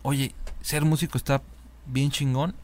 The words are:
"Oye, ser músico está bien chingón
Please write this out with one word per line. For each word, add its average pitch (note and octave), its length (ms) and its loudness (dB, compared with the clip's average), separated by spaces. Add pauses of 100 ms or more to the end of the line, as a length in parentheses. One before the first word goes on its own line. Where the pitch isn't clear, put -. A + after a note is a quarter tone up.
"Oye, C3+ 320 0 (280)
ser D3+ 240 0
músico D3+ 320 2
está C#3 240 2 (440)
bien C3+ 260 2
chingón C#3 520 0